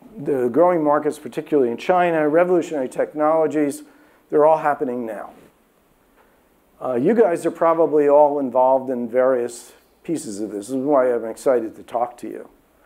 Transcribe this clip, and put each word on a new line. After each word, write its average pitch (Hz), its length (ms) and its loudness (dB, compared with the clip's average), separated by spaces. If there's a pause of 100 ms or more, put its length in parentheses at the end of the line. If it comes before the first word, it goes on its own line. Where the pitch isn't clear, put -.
(180)
the 139 300 -2
growing 165 340 2
markets, 147 340 0
particularly 135 540 -2
in 117 60 -6
China, 170 520 0
revolutionary 160 600 0
technologies, 151 960 -2 (460)
they're 151 140 4
all 156 140 4
happening 139 480 -4
now. 104 240 -12 (1500)
Uh, 131 140 -6
you 151 200 2
guys 170 320 2
are 160 60 -2
probably 160 560 2
all 147 320 4
involved 131 500 2
in 120 180 -6
various 123 680 -2 (280)
pieces 113 380 -8
of 107 100 -8
this. 101 160 -10
This 117 40 -12
is 131 140 -4
why 131 280 2
I'm 117 120 -4
excited 113 520 -2
to 101 80 -20
talk 117 340 -6
to 110 100 -14
you. - 200 -14 (380)